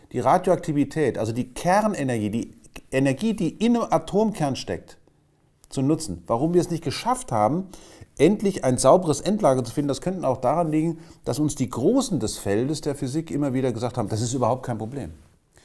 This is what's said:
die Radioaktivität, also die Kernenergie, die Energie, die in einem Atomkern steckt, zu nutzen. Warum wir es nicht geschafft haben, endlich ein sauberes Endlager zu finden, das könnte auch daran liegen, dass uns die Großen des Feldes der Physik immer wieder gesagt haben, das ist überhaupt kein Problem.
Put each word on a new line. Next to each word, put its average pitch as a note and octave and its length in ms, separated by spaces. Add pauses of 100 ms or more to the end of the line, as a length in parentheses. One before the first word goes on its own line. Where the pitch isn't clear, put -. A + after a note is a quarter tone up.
(120)
die B2 80
Radioaktivität, D3+ 960
also A2 140
die A#2 220
Kernenergie, D3+ 760
die A2+ 240 (380)
Energie, C#3 420
die F#3 160
in A#3 280
einem - 120
Atomkern E3 680
steckt, - 400 (720)
zu - 120
nutzen. C3 460
Warum C#3+ 260
wir F3 60
es E3+ 100
nicht D#3+ 140
geschafft A3+ 480
haben, B2 360 (500)
endlich F#3+ 480
ein B2+ 120
sauberes D#3 440
Endlager D3+ 420
zu B2+ 80
finden, C#3+ 160
das C3+ 140
könnte F3 260
auch C3 140
daran D#3 280
liegen, D#3 280 (260)
dass B2 160
uns D3+ 160
die B2 140
Großen F#3 500
des G#2+ 180
Feldes B2+ 440
der C#3+ 120
Physik C#3 380
immer C#3+ 220
wieder C3 180
gesagt A2 260
haben, G#2 120
das G#2+ 100
ist A#2 140
überhaupt B2 320
kein A#2+ 120
Problem. A2+ 340 (540)